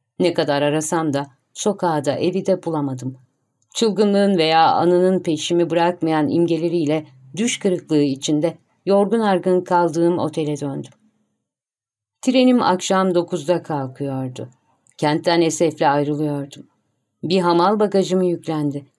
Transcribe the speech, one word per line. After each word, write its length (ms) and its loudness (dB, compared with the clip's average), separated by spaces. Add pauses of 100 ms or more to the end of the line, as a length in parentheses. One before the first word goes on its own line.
(180)
Ne 160 0
kadar 280 0
arasam 500 -2
da 140 -4 (280)
sokağı 500 -2
da 80 0
evi 340 -2
de 160 0
bulamadım. 560 -6 (560)
Çılgınlığın 640 2
veya 340 4
anının 480 2
peşimi 500 -2
bırakmayan 580 0
imgeleriyle 800 0 (300)
düş 220 -4
kırıklığı 440 0
içinde 560 -2 (280)
yorgun 340 2
argın 400 2
kaldığım 580 2
otele 420 -4
döndüm. 320 -8 (1300)
Trenim 400 4
akşam 520 0
dokuzda 480 -2
kalkıyordu. 880 -6 (500)
Kentten 420 0
esefle 480 0
ayrılıyordum. 800 -2 (560)
Bir 180 0
hamal 400 2
bagajımı 460 2
yüklendi. 600 -4 (120)